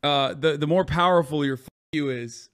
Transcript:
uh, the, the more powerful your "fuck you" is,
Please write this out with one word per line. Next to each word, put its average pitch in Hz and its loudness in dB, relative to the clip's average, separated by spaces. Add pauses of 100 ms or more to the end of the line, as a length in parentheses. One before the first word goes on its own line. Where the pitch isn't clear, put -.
uh, 143 0
the, 147 0
the 147 -2
more 175 2
powerful 165 2
your 135 -2
"fuck - -18 (200)
you" 147 -2
is, 120 -10